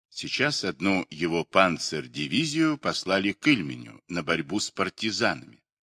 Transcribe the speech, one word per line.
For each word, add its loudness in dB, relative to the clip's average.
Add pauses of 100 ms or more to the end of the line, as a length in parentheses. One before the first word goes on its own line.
Сейчас -2
одну 2
его 0
панцердивизию 0
послали 0
к -8
Ильменю 0
на -4
борьбу -2
с -6
партизанами. -2 (380)